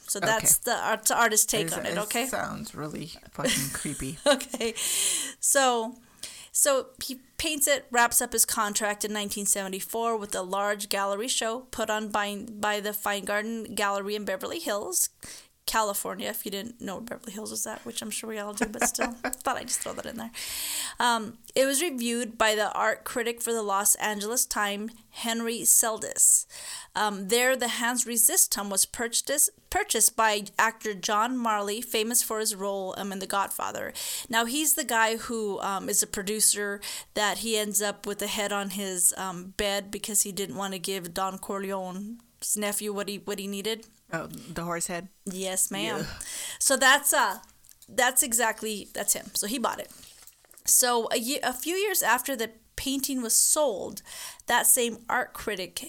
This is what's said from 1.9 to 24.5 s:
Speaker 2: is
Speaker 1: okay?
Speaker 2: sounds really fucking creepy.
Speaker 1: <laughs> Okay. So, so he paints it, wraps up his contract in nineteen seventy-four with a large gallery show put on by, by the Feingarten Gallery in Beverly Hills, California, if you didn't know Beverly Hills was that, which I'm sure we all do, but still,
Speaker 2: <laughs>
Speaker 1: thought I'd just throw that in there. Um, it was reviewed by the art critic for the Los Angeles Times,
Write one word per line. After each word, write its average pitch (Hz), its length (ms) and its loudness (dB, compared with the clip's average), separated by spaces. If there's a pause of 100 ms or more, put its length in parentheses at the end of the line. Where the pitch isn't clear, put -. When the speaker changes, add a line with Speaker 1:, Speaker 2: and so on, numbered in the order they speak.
Speaker 2:
is 170 40 -2
Speaker 1:
okay? 233 300 -2
Speaker 2:
sounds - 480 -6
really 151 340 -8 (220)
fucking 143 420 0
creepy. 143 480 -6
Speaker 1:
<laughs> - 60 0
Okay. 247 480 2 (640)
So, 247 560 4 (560)
so 269 360 4 (160)
he 254 160 -8 (180)
paints 311 300 0
it, 285 240 2
wraps 240 300 6
up 294 100 -2
his 226 140 4
contract 208 580 0
in 214 80 -2
nineteen 208 340 -4
seventy-four 202 680 0
with 208 180 -6
a 190 80 -2
large 202 460 -2
gallery 196 400 0
show 240 320 0 (120)
put 220 180 -2
on 214 180 -2
by, 208 420 -2
by 208 300 -2
the 208 140 -4
Feingarten 208 840 -4
Gallery 202 400 0
in 208 80 -6
Beverly 190 360 -4
Hills, 330 500 -2 (560)
California, 202 640 -2
if - 160 -6
you 208 60 -6
didn't 202 280 -8
know 185 220 -8
Beverly - 320 -10
Hills 214 180 -8
was 220 140 -4
that, 220 200 -8
which 233 180 -6
I'm 220 80 -8
sure 220 180 -6
we 220 100 -6
all 208 140 -8
do, 214 140 0
but 220 160 -4
still, 247 280 0
Speaker 2:
<laughs> - 120 -10
Speaker 1:
thought 262 340 -2
I'd 233 100 -8
just - 140 -4
throw - 120 -4
that - 120 -8
in - 120 -8
there. 226 120 -10 (680)
Um, 233 400 2 (160)
it 262 100 6
was 269 160 2
reviewed 240 560 -2
by 220 180 4
the 208 180 2
art 214 300 0
critic 233 380 -4
for 233 100 -2
the 226 120 0
Los 202 320 2
Angeles 214 500 0
Times, 208 480 -2 (160)